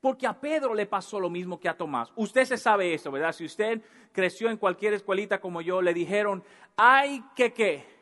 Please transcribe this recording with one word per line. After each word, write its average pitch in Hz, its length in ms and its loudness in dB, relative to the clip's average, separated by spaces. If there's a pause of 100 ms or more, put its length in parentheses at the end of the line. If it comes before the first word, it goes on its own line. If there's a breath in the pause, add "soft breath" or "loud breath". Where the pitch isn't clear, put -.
Porque 262 240 -2
a 220 140 -2
Pedro 285 340 -2
le 208 120 0
pasó 202 340 -6
lo 180 100 -2
mismo 180 300 -6
que - 80 -4
a 165 80 -2
Tomás. 139 400 -4
Usted 226 300 2
se 254 120 -4
sabe 202 360 2
eso, 151 180 -6
¿verdad? 156 220 -2
Si 170 100 -12
usted 220 380 -4 (320 loud breath)
creció 190 360 0
en 220 60 -2
cualquier 208 380 0
escuelita 196 480 -2
como 170 180 -8
yo, 180 220 -2
le 175 120 4
dijeron, 190 480 -2 (360 loud breath)
"Hay 269 440 6 (140)
que, 240 160 2
¿qué? 180 340 -2 (160)